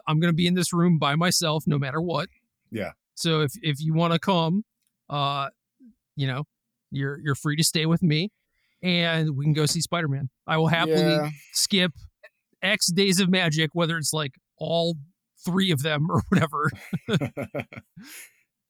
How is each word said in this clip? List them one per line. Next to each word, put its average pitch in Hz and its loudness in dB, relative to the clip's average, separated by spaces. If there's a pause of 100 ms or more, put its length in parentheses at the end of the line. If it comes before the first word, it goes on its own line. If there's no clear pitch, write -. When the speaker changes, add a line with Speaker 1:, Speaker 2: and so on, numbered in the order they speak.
Speaker 1:
I'm 156 2
gonna 175 4
be 170 2
in 175 2
this 180 0
room 170 4
by 143 0
myself 165 0
no 147 2
matter 139 -2
what. 170 -4 (420)
Speaker 2:
Yeah. 98 -6 (240)
Speaker 1:
So 160 0
if, 147 0 (100)
if 151 -2
you 160 -2
wanna 165 2
come, 180 2 (460)
uh, 139 -4 (640)
you 139 -2
know, 131 -4 (480)
you're, 139 -4
you're 147 -2
free 151 -2
to 160 2
stay 156 0
with 165 2
me, 160 2 (500)
and 165 0
we 139 -4
can 151 4
go 151 2
see 156 0
Spider-Man. 139 -2 (180)
I 156 0
will 160 2
happily 160 4
Speaker 2:
Yeah. 151 2 (220)
Speaker 1:
skip 180 2 (720)
X 202 0
days 190 2
of 185 4
Magic, 160 2
whether 170 0
it's, 151 -4
like, 151 -4 (240)
all 165 -2 (480)
three 185 2
of 135 2
them 156 0
or 175 2
<laughs> - -16
whatever. 156 -2 (400)
Speaker 2:
<laughs> 190 0 (1500)